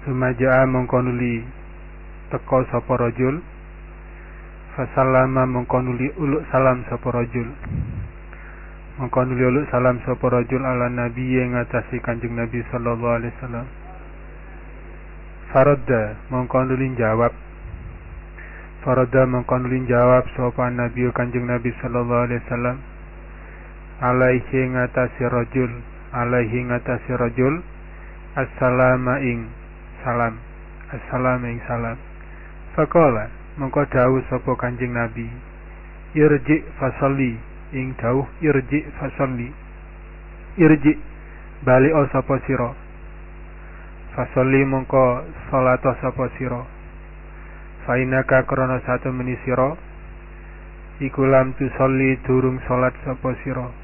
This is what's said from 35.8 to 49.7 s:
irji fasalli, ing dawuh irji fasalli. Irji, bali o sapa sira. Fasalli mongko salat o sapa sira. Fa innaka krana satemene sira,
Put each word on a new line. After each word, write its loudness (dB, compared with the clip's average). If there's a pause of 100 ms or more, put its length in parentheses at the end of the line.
irji 6 (160)
fasalli, 2 (320)
ing -4
dawuh 2 (160)
irji 2 (160)
fasalli. -2 (1120)
Irji, 8 (720)
bali 8
o 6
sapa 2
sira. 0 (1400)
Fasalli 4
mongko 4 (240)
salat 4
o 4 (120)
sapa -2
sira. -6 (1120)
Fa 2
innaka 4
krana 0
satemene -2
sira, 2 (1200)